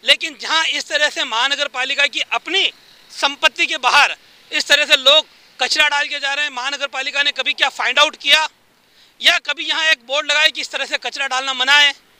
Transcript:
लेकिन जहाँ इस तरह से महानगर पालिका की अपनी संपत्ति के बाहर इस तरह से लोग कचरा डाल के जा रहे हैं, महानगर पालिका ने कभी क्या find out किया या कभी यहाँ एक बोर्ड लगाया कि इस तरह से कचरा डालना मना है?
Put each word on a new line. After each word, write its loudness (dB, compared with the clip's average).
लेकिन 2
जहाँ 0
इस -4
तरह 2
से -4
महानगर -2
पालिका -2
की -4
अपनी -2
संपत्ति -2
के -4
बाहर 2
इस -4
तरह 2
से 2
लोग 4
कचरा 2
डाल 0
के -6
जा -4
रहे -2
हैं, -6
महानगर -6
पालिका -4
ने 0
कभी -4
क्या 0
find -2
out 2
किया 2
या 2
कभी -6
यहाँ -2
एक 0
बोर्ड -2
लगाया 2
कि -6
इस -10
तरह -6
से -6
कचरा -6
डालना -4
मना 0
है? 4